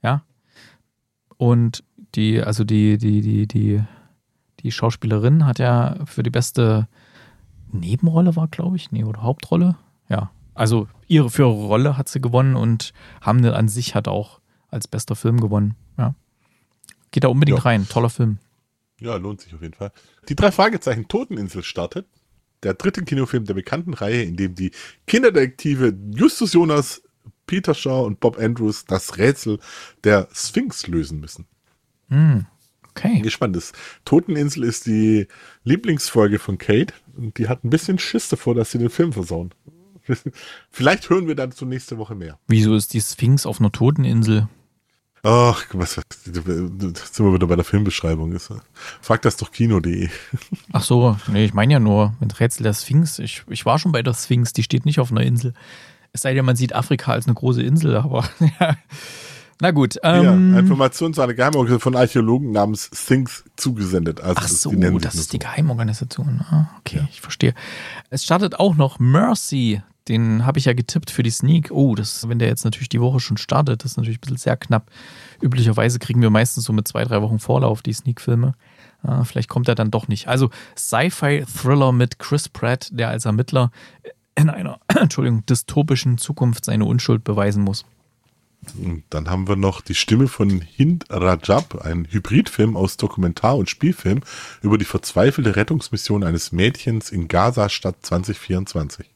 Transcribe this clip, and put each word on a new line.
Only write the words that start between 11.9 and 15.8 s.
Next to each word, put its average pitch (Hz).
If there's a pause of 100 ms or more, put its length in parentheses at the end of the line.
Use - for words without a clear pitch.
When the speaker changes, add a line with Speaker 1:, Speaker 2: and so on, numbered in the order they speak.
Speaker 1:
hat 131
sie 139
gewonnen 127
und 113 (300)
Hamnet 117
an 110
sich 117
hat 104
auch 101 (300)
als -
bester 110
Film 117
gewonnen. 104 (220)